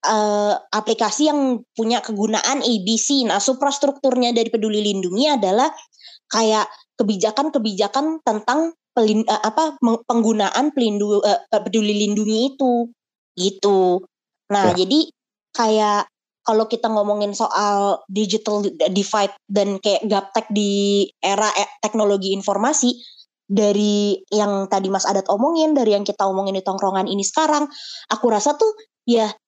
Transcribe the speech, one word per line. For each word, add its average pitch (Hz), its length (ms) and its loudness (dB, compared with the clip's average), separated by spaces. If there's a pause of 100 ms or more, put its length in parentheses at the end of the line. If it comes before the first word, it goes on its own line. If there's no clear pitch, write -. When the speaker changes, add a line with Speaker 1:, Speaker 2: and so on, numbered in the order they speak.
Speaker 1:
eh, 208 520 0 (140)
aplikasi 220 640 0
yang 269 400 0
punya 226 320 -2
kegunaan 220 560 -2
A 240 140 0 (100)
B 220 160 0
C. 277 240 0
Nah, 202 160 0
suprastrukturnya 262 960 0
dari 226 160 0
Peduli 214 320 0
Lindungi 202 480 0
adalah 220 400 0 (560)
kayak 214 400 0 (320)
kebijakan-kebijakan 220 1200 -2
tentang 254 540 -2 (160)
pelin-, 220 340 2
eh, - 220 -2
apa, 302 320 -2
meng-, 226 240 0
penggunaan 226 720 2
pelindu-, 208 480 0
eh, 208 160 2
eh, 214 240 -2
Peduli 208 400 0
Lindungi 214 500 0
itu, 240 380 0 (480)
gitu. 190 640 2 (480)
Nah, 190 240 2
Speaker 2:
Ya. 180 80 2
Speaker 1:
jadi 262 160 2 (560)
kayak 214 460 2 (420)
kalau 220 240 2
kita 226 240 -2
ngomongin 208 400 0
soal 202 800 0
digital 208 500 -2 (300)
divide 196 400 0 (160)
dan 196 320 -2
kayak 202 240 0
gaptek 208 480 -2
di 202 560 0 (160)
era, 196 320 0
eh, 196 140 -2 (100)
teknologi 202 560 0
informasi, 220 640 -2 (480)
dari 208 720 2 (120)
yang 202 360 0
tadi 190 240 -2
Mas 190 160 -2
Adat 190 240 0
omongin, 311 400 2
dari 233 240 2
yang 202 80 -2
kita 196 240 -2
omongin 196 320 -2
di 190 40 -10
tongkrongan 190 440 -2
ini 196 160 -4
sekarang, 302 440 0 (440)
aku - 160 -4
rasa 226 320 0
tuh 440 120 4 (360)
ya 220 240 2 (160)